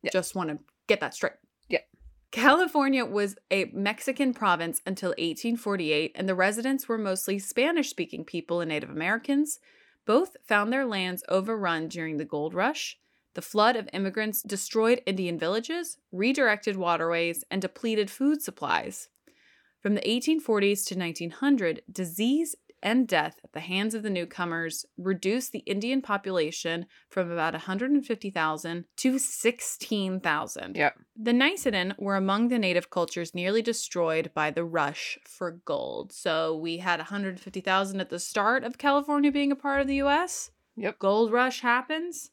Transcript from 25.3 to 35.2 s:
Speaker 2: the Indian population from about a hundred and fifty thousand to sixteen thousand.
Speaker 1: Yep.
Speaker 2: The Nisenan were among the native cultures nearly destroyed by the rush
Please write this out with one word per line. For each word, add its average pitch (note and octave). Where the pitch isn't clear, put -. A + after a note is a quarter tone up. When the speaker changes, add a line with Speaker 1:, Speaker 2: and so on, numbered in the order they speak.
Speaker 2:
the -
Indian A#3
population F3
from F3+
about E3
a D#3+
hundred G3
and C#4+
fifty G#3+
thousand E3
to C4
sixteen G3+
thousand. D3
Speaker 1:
Yep. D3
Speaker 2:
The A3+
Nisenan A#3+
were G3
among G3
the B3
native F3+
cultures E3+
nearly F#3+
destroyed E3
by D#3
the E3+
rush D#3